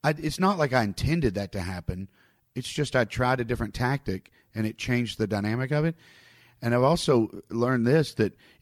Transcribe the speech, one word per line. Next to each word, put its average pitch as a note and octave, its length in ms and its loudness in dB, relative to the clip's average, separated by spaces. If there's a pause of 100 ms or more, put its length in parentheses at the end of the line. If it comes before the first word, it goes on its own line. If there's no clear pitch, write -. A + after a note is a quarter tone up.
I – D3+ 100 2
it's D#3 280 -4
not F#3+ 180 2
like D3 140 2
I B2+ 120 4
intended B2+ 520 0
that G2+ 160 -4
to G2 100 -4
happen. F#2 460 -6 (480)
It's B2+ 160 -8
just C#3+ 240 -4
I B2 80 4
tried B2+ 380 0
a A#2 40 -2
different A2+ 280 -4
tactic, B2 580 -4 (240)
and A2 100 -2
it G#2+ 120 -6
changed A#2+ 400 -2
the G#2+ 100 0
dynamic G#2+ 440 -2
of D3+ 120 0
it. E3 120 -2 (680)
And A#2 120 0
I've B2 100 4
also C3 680 2
learned A#2+ 360 0
this, C#3+ 280 4
that G#2+ 240 0 (240)